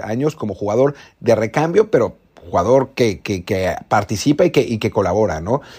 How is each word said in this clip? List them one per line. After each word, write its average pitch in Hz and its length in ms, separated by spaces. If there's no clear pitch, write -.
años 131 320
como 104 180
jugador 117 400
de 117 160
recambio, 156 560
pero 113 280
jugador 110 500
que, 107 260
que, 92 220
que 92 320
participa 113 560
y 170 60
que, 151 100
y 117 180
que 107 120
colabora, 95 500
¿no? 107 220